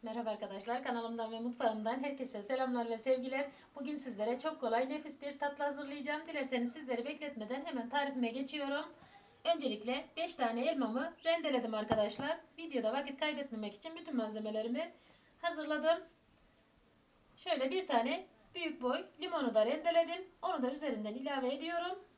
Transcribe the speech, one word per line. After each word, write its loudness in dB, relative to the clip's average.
Merhaba -4
arkadaşlar, -4
kanalımdan -2
ve -6
mutfağımdan 0
herkese -4
selamlar 0
ve 0
sevgiler. 2
Bugün -4
sizlere 0
çok -4
kolay, 2
nefis -6
bir -6
tatlı 0
hazırlayacağım. -2
Dilerseniz 0
sizleri -2
bekletmeden -4
hemen -2
tarifime 2
geçiyorum. -2
Öncelikle 0
beş -2
tane 2
elmamı 2
rendeledim 2
arkadaşlar. 2
Videoda 0
vakit -2
kaybetmemek -2
için -10
bütün -4
malzemelerimi 0
hazırladım. 2
Şöyle 2
bir 0
tane 2
büyük -4
boy 0
limonu 0
da 8
rendeledim. 4
Onu 0
da 4
üzerinden -2
ilave 0
ediyorum. -2